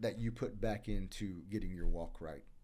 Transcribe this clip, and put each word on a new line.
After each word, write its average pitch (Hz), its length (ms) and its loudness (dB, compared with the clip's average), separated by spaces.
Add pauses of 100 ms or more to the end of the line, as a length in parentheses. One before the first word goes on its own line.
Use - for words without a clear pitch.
that 107 160 0
you 117 120 2
put 120 300 -2
back 107 280 0
into 95 520 0 (100)
getting 101 220 0
your 87 140 0
walk 82 340 4
right 78 240 -8 (200)